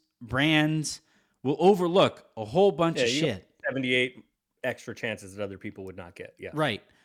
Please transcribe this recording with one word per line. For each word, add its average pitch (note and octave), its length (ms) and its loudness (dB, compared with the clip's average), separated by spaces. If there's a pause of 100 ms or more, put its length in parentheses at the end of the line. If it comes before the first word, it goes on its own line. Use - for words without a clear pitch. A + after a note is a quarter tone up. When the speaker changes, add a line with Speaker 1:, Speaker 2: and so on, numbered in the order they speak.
(200)
Speaker 1:
brands D3+ 840 0 (420)
will C#3 160 0
overlook F3+ 680 4 (100)
a A2 80 -8
whole F3+ 280 4
bunch E3 260 0
Speaker 2:
Yeah, C3 60 2
Speaker 1:
of A#2 60 2
Speaker 2:
you C#3 100 0
get C#3+ 160 0
Speaker 1:
shit. - 120 -18 (200)
Speaker 2:
seventy-eight B2+ 560 -2 (400)
extra A#2+ 280 -8
chances G#2 440 -8
that G#2 80 -6
other F#2+ 140 -10
people G2+ 260 -12
would F#2 120 -14
not F2+ 200 -18
get. - 200 -18
Yeah. F#2 160 -14
Speaker 1:
Right. C#3+ 300 -4 (220)